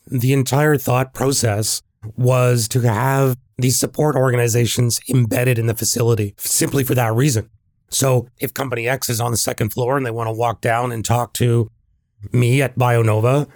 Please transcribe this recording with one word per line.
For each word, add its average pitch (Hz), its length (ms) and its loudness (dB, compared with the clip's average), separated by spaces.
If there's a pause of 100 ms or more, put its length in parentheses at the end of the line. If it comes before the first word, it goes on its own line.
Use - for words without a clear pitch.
the 131 280 0
entire 139 420 2
thought 127 380 -2
process 117 640 -2 (360)
was 123 520 2
to 127 120 0
have 127 580 0 (180)
these 127 220 0
support 147 380 0
organizations 120 920 0
embedded 123 500 2
in 113 80 -2
the 113 80 0
facility 110 600 -2
simply - 480 -2
for 131 100 -2
that 117 200 0
reason. 117 340 0 (420)
So 127 380 0 (100)
if - 160 -6
company 120 340 -4
X 131 200 -2
is 117 120 -2
on 120 100 -2
the 117 60 -2
second 117 340 -2
floor 127 260 -2
and 135 80 -2
they 120 60 -4
wanna 113 220 -4
walk 117 280 -2
down 120 320 0
and 113 120 -6
talk 120 300 0
to 117 360 0 (640)
me 123 300 2
at 123 140 -4
BioNova 120 800 2